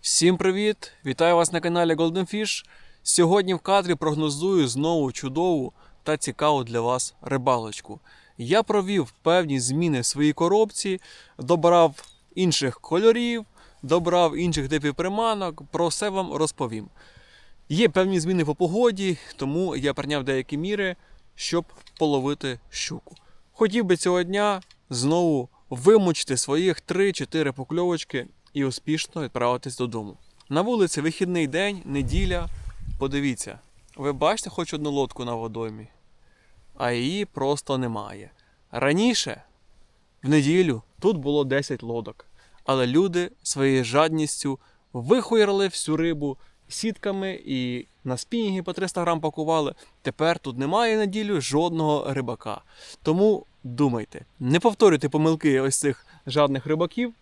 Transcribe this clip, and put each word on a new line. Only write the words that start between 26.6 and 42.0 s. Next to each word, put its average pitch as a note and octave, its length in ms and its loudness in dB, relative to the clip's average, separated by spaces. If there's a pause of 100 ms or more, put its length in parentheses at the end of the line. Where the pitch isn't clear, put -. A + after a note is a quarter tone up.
три-чотири E3+ 680 -2
покльовочки D#3 760 -4 (260)
і C#3+ 120 -2
успішно D#3 580 -4
відправитись B2 540 -2
додому. A2+ 400 -6 (320)
На D3 120 0
вулиці G3+ 400 0
вихідний E3 460 -2
день, F#3 380 -2
неділя. E3+ 640 -2 (500)
Подивіться, C3+ 600 -6 (360)
ви C#3+ 180 -4
бачите D#3+ 360 0
хоч - 240 -6
одну D3 180 -4
лодку C3+ 340 -2
на A#2+ 100 -6
водоймі? A2+ 520 -8 (880)
А B2 160 -2
її D3 340 -2
просто C#3 520 -2
немає. G#2 540 -6 (400)
Раніше, D3+ 680 0 (840)
в C3+ 60 -4
неділю, D3+ 520 4 (180)
тут G3 180 0
було C#3+ 260 0
десять C3+ 400 -2
лодок. A#2 420 -8 (400)